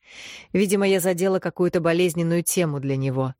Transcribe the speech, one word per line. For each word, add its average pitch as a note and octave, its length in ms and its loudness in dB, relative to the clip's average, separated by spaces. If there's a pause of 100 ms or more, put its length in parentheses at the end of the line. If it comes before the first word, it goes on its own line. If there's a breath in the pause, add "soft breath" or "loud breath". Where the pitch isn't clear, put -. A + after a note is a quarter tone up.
(520 loud breath)
Видимо, G3 340 2
я F#3+ 140 2
задела F#3 380 0
какую-то F3 420 -2
болезненную E3+ 600 2
тему D#3 360 -2
для C3+ 180 -2
него. C3 440 -2